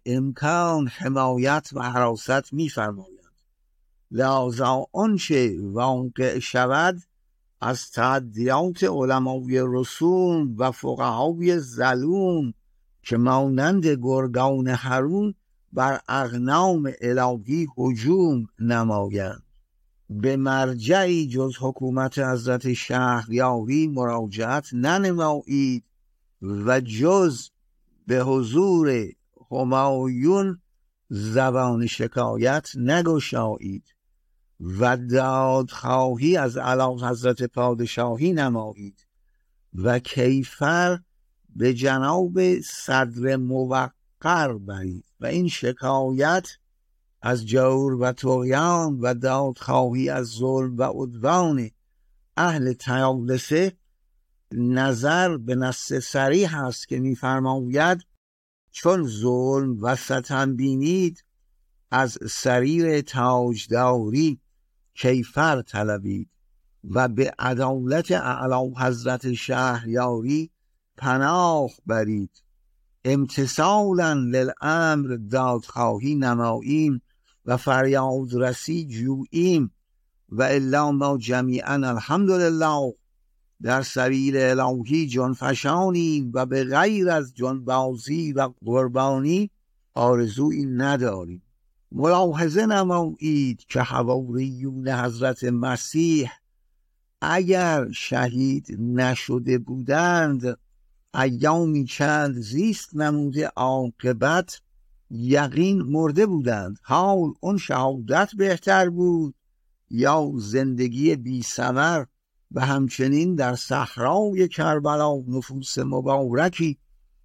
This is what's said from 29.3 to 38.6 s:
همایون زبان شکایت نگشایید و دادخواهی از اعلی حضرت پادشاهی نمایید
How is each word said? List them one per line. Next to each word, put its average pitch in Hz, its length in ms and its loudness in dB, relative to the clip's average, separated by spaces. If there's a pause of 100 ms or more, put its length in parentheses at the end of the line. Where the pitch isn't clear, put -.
همایون 135 1080 0 (480)
زبان 120 800 0
شکایت 117 880 -2
نگشایید 127 1200 -2 (640)
و 101 360 0
دادخواهی 131 1400 2
از 131 200 0
اعلی 127 480 0
حضرت 123 380 0
پادشاهی 120 880 0
نمایید 110 760 -4 (680)